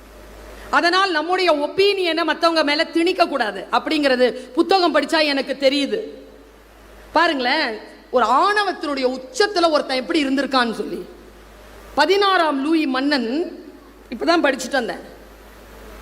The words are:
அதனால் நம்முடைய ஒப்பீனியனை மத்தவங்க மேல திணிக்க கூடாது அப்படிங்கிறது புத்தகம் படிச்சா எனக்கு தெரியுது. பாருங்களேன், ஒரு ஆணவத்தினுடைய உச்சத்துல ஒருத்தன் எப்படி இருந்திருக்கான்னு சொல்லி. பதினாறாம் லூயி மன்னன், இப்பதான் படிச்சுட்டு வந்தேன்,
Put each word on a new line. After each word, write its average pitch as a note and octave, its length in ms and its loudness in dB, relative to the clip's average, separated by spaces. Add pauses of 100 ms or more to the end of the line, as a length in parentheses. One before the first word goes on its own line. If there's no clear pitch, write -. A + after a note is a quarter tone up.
(760)
அதனால் F4+ 400 2
நம்முடைய F4+ 320 0 (160)
ஒப்பீனியனை F4+ 640 0
மத்தவங்க D#4+ 400 2
மேல D4+ 100 0 (160)
திணிக்க F4 260 2 (100)
கூடாது G#3+ 280 -4 (160)
அப்படிங்கிறது B3+ 500 2 (300)
புத்தகம் E4+ 380 2
படிச்சா D4+ 240 0 (140)
எனக்கு C4+ 200 -4 (120)
தெரியுது. C4+ 340 0 (1160)
பாருங்களேன், D4 560 2 (440)
ஒரு A#3+ 100 4 (180)
ஆணவத்தினுடைய F4 640 -2 (100)
உச்சத்துல F#4 580 0
ஒருத்தன் C4 280 0
எப்படி E4 220 -2
இருந்திருக்கான்னு C4 560 0
சொல்லி. E3+ 200 -8 (1000)
பதினாறாம் F4 640 4
லூயி D#4 220 0 (100)
மன்னன், C4 340 0 (840)
இப்பதான் D4+ 320 2
படிச்சுட்டு C4+ 340 0
வந்தேன், G3+ 240 -6 (1000)